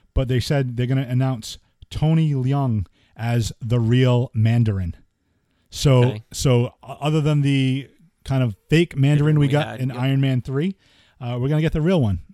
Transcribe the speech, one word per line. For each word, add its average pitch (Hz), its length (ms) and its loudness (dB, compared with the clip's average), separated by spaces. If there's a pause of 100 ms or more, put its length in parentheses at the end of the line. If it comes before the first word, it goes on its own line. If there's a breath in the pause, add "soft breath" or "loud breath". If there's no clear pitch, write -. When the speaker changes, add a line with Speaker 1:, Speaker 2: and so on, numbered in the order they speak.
(140)
Speaker 1:
but 131 160 0
they 127 100 2
said 131 380 -2
they're 123 80 -2
gonna 135 240 -2
announce 127 480 -4 (320)
Tony 156 440 0
Leung 131 520 -2 (320 soft breath)
as 117 420 -2
the 120 200 -2
real 123 560 2
Mandarin. 107 600 0 (760)
So, 127 340 4
Speaker 2:
Okay. 110 260 -2
Speaker 1:
so 123 520 0
o-, - 180 -18
other 156 200 0
than 147 200 2
the 135 480 0 (340)
kind 135 200 -2
of 110 120 -2 (140)
fake 165 260 2
Mandarin 147 400 2
Speaker 2:
Mandarin 151 40 4
Speaker 1:
we 143 80 4
Speaker 2:
we 135 40 -2
Speaker 1:
got 143 160 0
Speaker 2:
had, - 140 -12
Speaker 1:
in 123 80 -4
Speaker 2:
yep. - 80 -8
Speaker 1:
Iron 135 240 -2
Man 131 200 0
three, 151 360 -6 (420 soft breath)
uh, 120 220 -8
we're 135 80 -2
gonna 156 120 0
get 160 120 -2
the 160 80 -2
real 175 200 0
one 98 180 0 (140)